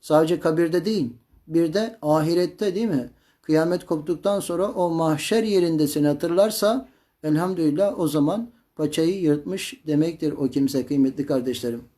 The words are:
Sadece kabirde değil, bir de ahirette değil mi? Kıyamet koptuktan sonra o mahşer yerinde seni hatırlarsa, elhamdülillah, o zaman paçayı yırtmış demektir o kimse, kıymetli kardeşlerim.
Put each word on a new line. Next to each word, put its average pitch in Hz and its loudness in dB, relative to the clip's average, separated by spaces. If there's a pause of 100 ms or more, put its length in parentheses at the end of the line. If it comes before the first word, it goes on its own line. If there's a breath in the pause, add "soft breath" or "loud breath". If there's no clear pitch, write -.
Sadece 160 2
kabirde 165 0
değil, 175 -2 (340)
bir 165 0
de 220 -2
ahirette 170 0
değil 220 -2
mi? 135 -2 (340 soft breath)
Kıyamet 170 0
koptuktan 175 -2
sonra 180 -2
o 175 0
mahşer 165 0
yerinde 175 2
seni 147 2
hatırlarsa, 202 0 (340 soft breath)
elhamdülillah, 165 0
o 165 0
zaman 156 0 (260 soft breath)
paçayı 165 0
yırtmış 156 -2
demektir 156 0
o 139 -2
kimse, 135 0
kıymetli 135 0
kardeşlerim. 120 -4 (160)